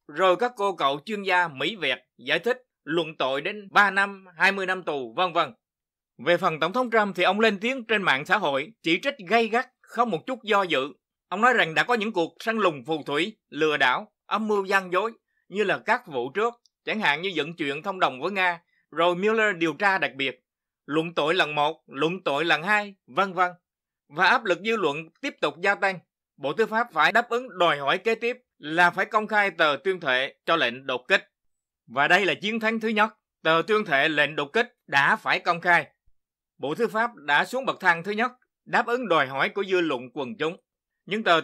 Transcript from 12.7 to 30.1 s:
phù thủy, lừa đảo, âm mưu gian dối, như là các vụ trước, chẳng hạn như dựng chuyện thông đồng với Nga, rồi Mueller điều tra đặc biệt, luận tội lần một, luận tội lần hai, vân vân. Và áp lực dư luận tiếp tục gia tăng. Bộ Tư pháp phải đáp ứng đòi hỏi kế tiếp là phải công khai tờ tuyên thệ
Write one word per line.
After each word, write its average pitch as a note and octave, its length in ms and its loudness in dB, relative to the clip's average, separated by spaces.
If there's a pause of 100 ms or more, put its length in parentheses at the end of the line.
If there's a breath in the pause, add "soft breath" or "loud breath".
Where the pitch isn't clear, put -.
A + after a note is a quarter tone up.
phù D#3 200 -4
thủy, D#3 300 -2 (120)
lừa D3 280 0
đảo, C#3 360 0 (140)
âm G#3+ 220 -4
mưu G3+ 160 0
gian F#3+ 280 -2
dối, G#3 200 0 (360)
như G3 160 -2
là E3+ 140 0
các A3+ 280 -2
vụ C3 240 -6
trước, A3+ 240 -2 (300)
chẳng G3 160 -4
hạn D#3 220 2
như F#3+ 120 -4
dựng D#3 220 -4
chuyện D3 260 -4
thông G3 180 -8
đồng C3+ 200 0
với E3 100 -4
Nga, F3+ 300 -2 (300)
rồi E3+ 240 2
Mueller G#3 420 0
điều E3 180 0
tra F#3+ 240 2
đặc C#3+ 160 -4
biệt, C3+ 260 -4 (460)
luận D#3+ 280 -2
tội D#3 200 0
lần D3+ 200 0
một, D3 320 -2
luận E3 380 -4
tội D3 200 0
lần D#3 180 2
hai, G3+ 320 -2 (120)
vân F#3 260 -2
vân. F3+ 180 0 (580)
Và E3 180 0
áp A#3 180 4
lực F3 200 0
dư A3+ 120 0
luận D#3+ 320 -2 (120)
tiếp C#4 200 -6
tục D3+ 200 0
gia G3 140 2
tăng. F#3+ 240 -2 (380)
Bộ C#3+ 160 -4
Tư G#3+ 140 0
pháp A3 260 -2
phải D#3+ 200 4
đáp A#3 160 2
ứng A#3 300 -4
đòi D#3+ 200 4
hỏi C#3+ 200 0
kế A3+ 160 0
tiếp A#3 220 -2 (220)
là E3 320 4
phải F3+ 140 -2
công G#3+ 220 0
khai G3+ 240 2
tờ D#3+ 340 2
tuyên F#3 160 -2
thệ C3+ 340 0 (120)